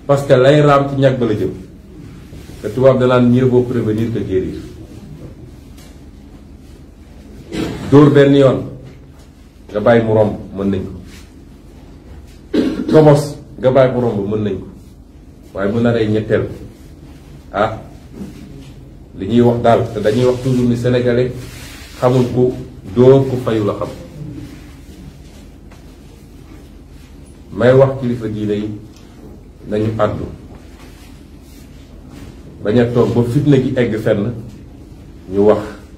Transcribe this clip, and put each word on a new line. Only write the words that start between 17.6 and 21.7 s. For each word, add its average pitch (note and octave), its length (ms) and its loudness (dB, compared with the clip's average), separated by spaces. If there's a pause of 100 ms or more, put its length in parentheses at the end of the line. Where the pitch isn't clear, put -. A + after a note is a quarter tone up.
li F#2+ 100 -8
ñuy A#2+ 140 2
wax A#2+ 200 2
daal, A#2 200 4 (120)
te G#2 80 -6
dañuy A#2+ 240 2
wax B2 180 0
toujours B2 260 0
ni A#2 80 0
Sénégalais B2 540 0 (680)